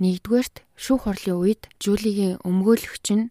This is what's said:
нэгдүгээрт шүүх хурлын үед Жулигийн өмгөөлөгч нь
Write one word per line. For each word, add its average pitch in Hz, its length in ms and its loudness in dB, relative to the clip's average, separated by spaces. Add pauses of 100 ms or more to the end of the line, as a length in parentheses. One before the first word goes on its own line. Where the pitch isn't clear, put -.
нэгдүгээрт 185 720 -2
шүүх - 320 -2
хурлын 190 320 -4
үед 185 400 0
Жулигийн 202 720 -2
өмгөөлөгч 190 640 2
нь 220 180 0